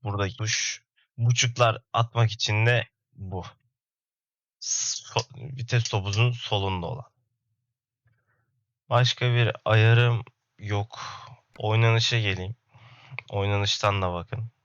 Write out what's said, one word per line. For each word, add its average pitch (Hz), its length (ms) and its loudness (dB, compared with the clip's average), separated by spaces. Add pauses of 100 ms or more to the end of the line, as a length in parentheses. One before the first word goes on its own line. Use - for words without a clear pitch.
Buradaki 101 340 -4
tuş. - 480 -4 (320)
Buçuklar 120 640 2 (120)
atmak 117 380 2
için 110 340 0
de 120 220 2 (260)
bu. 95 320 -10 (1160)
So-, - 960 -8
vites 120 320 -2
topuzun 104 420 0
solunda 98 560 -4
olan. - 240 -10 (1800)
Başka 123 440 2
bir 120 180 2 (140)
ayarım 117 600 6 (320)
yok. 104 420 -4 (580)
Oynanışa 113 600 2
geleyim. 98 360 -4 (760)
Oynanıştan 101 720 0
da 90 120 -2
bakın. 92 380 -10 (140)